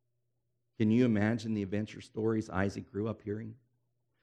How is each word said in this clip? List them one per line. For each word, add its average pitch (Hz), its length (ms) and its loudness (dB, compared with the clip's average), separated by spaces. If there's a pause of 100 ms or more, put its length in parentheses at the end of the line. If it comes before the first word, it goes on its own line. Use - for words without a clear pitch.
(760)
Can 107 120 4
you 117 140 6
imagine 110 500 2
the 104 100 0
adventure 101 360 -4
stories 110 500 -2
Isaac 98 400 -2
grew 104 200 -4
up 104 120 -8
hearing? 110 320 -8 (680)